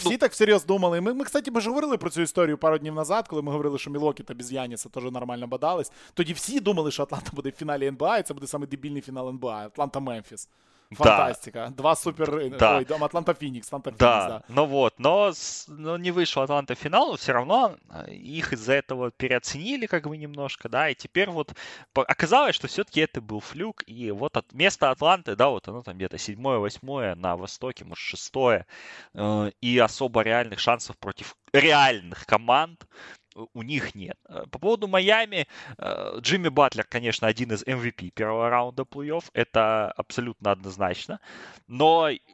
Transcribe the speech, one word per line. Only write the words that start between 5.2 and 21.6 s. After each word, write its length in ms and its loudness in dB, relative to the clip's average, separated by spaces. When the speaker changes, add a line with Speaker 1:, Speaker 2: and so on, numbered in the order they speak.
Speaker 2:
бодались. 440 -2
Тоді 200 0
всі 260 -4
думали, 320 2
що 120 -2
Атланта 300 -8
буде 160 -6
в 40 -6
фіналі 340 -2
Н 80 -4
Б 100 -2
А, 120 4
і 60 0
це 100 -8
буде 140 -12
самий 200 -6
дебільний 340 -8
фінал 280 -10
Н 80 -10
Б 100 -6
А. 200 -6
Атланта-Мемфіс. 840 -8
Speaker 1:
Да. 60 -16
Speaker 2:
Фантастика. 800 4
Два 180 4
супер, 440 -2
е, 100 -4
Speaker 1:
Да. 280 6
Speaker 2:
ой, 80 -2
там 180 -2
Атланта-Фінікс, 680 -2
Атланта-Фінікс, 280 -10
Speaker 1:
Да. 300 6
Speaker 2:
да. 220 -8
Speaker 1:
Ну 160 4
вот, 340 2
но 300 6
с-, 380 -8
но 300 -6
не 140 -2
вышла 320 2
Атланта 320 0
в 20 -8
финал, 300 2
но 80 -4
все 180 0
равно, 420 2
э, 240 -14
их 400 -8
из-за 200 0
этого 360 -2
переоценили 800 -4
как 180 -2
бы 100 -8
немножко, 540 -10
да, 200 0
и 40 0
теперь 360 -2
вот 240 -4